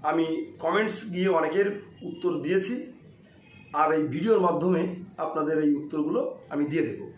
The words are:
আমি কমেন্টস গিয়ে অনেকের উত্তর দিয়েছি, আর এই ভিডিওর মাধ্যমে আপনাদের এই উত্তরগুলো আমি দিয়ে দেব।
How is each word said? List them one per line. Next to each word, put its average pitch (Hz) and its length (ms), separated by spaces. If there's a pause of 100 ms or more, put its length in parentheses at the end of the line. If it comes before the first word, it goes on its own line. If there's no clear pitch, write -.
আমি 160 220 (340)
কমেন্টস 190 380 (160)
গিয়ে 185 160
অনেকের 165 380 (340)
উত্তর - 300 (100)
দিয়েছি, 185 340 (960)
আর 156 200
এই 156 100
ভিডিওর 175 360
মাধ্যমে 170 420 (360)
আপনাদের 156 460
এই 147 120
উত্তরগুলো 156 640 (100)
আমি 147 160
দিয়ে 147 180
দেব। 107 180 (160)